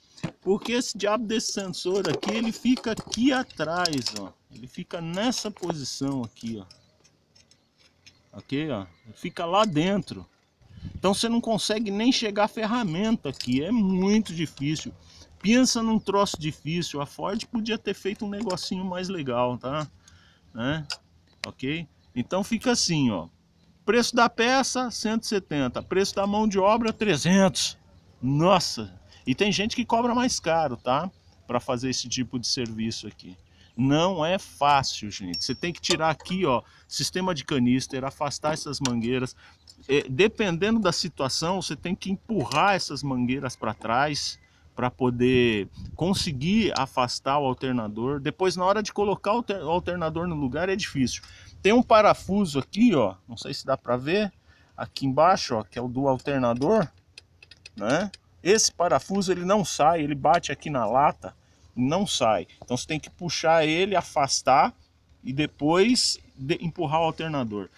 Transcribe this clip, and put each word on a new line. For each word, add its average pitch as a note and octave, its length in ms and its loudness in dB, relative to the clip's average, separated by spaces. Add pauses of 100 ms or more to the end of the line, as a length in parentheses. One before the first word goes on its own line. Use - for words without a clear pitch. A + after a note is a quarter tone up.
(420)
Porque G3+ 300 -2
esse A#3 260 -2
diabo G#3 280 -2
desse G#3+ 260 -2
sensor F#3 580 -4
aqui, D#3 220 -2
ele A3+ 220 -2
fica A#3+ 400 0
aqui A#3+ 380 0
atrás, E3 760 -2 (140)
ó. F#2+ 140 -12 (160)
Ele A#2 180 -18
fica F3 340 -12
nessa G3+ 500 -2
posição C#3 720 -4
aqui, A2+ 340 -10
ó. F#2+ 80 -16 (1700)
Ok, C#3+ 400 -6
ó. G2+ 140 -6 (200)
Ele A2 80 -20
fica - 320 -10
lá F#3+ 200 4
dentro. E3+ 600 0 (680)
Então G3 180 2
você A3+ 140 -2
não A#3 140 0
consegue G#3+ 500 -2
nem G#3+ 180 2
chegar G#3 360 2
a - 20 4
ferramenta A3 800 -2
aqui. B2+ 340 -2
É E3 80 -2
muito G3+ 640 2
difícil. D#3 600 -4 (460)
Pensa A#3 440 4
num A3 160 2
troço G3+ 400 0
difícil. D3+ 640 -4
A C#3+ 40 -6
Ford F3 400 -6
podia A3+ 320 -4
ter G#3 160 -4
feito G3+ 320 -6
um G3+ 40 -6
negocinho G3 560 -6
mais F3+ 240 -6
legal, B2 480 0
tá? C#3+ 300 -6 (640)
Né? C#3 340 -4 (580)
Ok? D3 420 -8 (280)
Então F3 280 -2
fica A#3 280 -2
assim, D3+ 400 2
ó. E2 160 -4 (580)
Preço A#3 300 2
da A#3 140 6
peça, B3 600 0
cento A3 340 -2
e - 40 -10
setenta. C#3+ 560 -2
Preço F#3+ 320 0
da G3 100 0
mão G#3 220 2
de G3 100 -2
obra, A3 360 4
trezentos. F#3+ 840 2 (420)
Nossa! C#3 800 2 (280)
E B2+ 80 0
tem G3+ 160 2
gente F#3+ 240 -2
que B3 80 -2
cobra A#3 320 0
mais B3 240 0
caro, D#3+ 380 0
tá? D3 340 -2 (340)
Pra A#2+ 140 -2
fazer B2+ 300 -2
esse B2 180 -4
tipo B2 320 -4
de A2+ 80 -6
serviço A2+ 600 -4
aqui. F2+ 280 -18 (400)
Não D#3 500 2
é F#3 140 0
fácil, C#3 720 0
gente. F#2+ 320 -8
Você C3 100 -4
tem F3 200 -6
que - 80 -18
tirar D#3+ 280 0
aqui, F3+ 360 -4
ó, B2 160 2 (260)
sistema F#3 480 -4
de C3+ 80 -10
canister, B2+ 600 0
afastar D3 480 -4
essas D3 260 -8
mangueiras. B2 560 -2 (520)
É, C#3 220 2
dependendo G3+ 720 2
da F3+ 120 2
situação, E3 720 -2
você D#3 140 -6
tem F3 180 -6
que - 160 -6
empurrar F#3 640 2
essas D3 280 -4
mangueiras B2+ 520 -2
pra A2 180 -4
trás C3 640 -2 (360)
pra B2 160 -2
poder B2 800 2 (260)
conseguir F3+ 840 0
afastar C3+ 600 0
o C#3+ 60 0
alternador. B2 720 -2
Depois, D#3 360 0
na F3+ 100 0
hora G3+ 180 4
de - 100 -8
colocar G#3 400 0
o A#3 40 2
alter-, G3 260 -4
o C#3 60 -4
alternador E3+ 580 -2
no F3 80 -4
lugar, D3 340 -2
é F#3+ 60 0
difícil. C3+ 480 -2 (380)
Tem G3 120 4
um B3 80 6
parafuso G3 800 4
aqui, G#3 340 4
ó, G#2 220 2 (120)
não A#2 100 -14
sei - 160 -10
se - 120 -12
dá C3+ 100 0
pra B2 220 -2
ver, F#3 340 -2 (460)
aqui - 280 -8
embaixo, D3+ 500 4
ó, G#2+ 80 0
que - 160 -12
é - 20 -4
o B2+ 60 -4
do B2+ 200 -2
alternador, C3+ 800 0 (880)
né? C#3+ 360 -2 (320)
Esse G#3 280 4
parafuso, F3 600 0
ele F3+ 120 -2
não F#3+ 220 4
sai, D#3+ 380 2
ele D3 100 -2
bate D3 380 2
aqui D3+ 180 -8
na B2+ 160 0
lata, B2 500 2 (400)
não D3+ 300 0
sai. A2 400 2 (180)
Então B2 140 -4
você - 80 -10
tem D#3 140 -4
que - 100 -14
puxar E3 560 2
ele, F3+ 300 2
afastar D3+ 760 2 (520)
e B2+ 100 -6
depois D#3+ 840 2 (180)
de-, C#3 240 -4
empurrar D#3+ 400 -2
o E3 40 2
alternador. C#3 720 -4